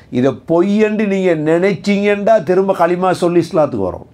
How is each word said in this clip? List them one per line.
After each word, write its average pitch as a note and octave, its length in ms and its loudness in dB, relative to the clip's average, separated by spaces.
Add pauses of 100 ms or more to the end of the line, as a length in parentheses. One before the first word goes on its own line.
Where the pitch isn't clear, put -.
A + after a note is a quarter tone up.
இதை B2 220 0
பொய் E3+ 460 0
என்று G#3+ 300 0
நீங்க E3+ 520 0
நினைச்சீங்கன்னா G3+ 840 0
திரும்ப F#3+ 300 0
களிமா F3+ 380 0
சொல்லி E3+ 400 0
இஸ்லாத்துக்கு D3 240 0
வரும். F#2+ 380 -6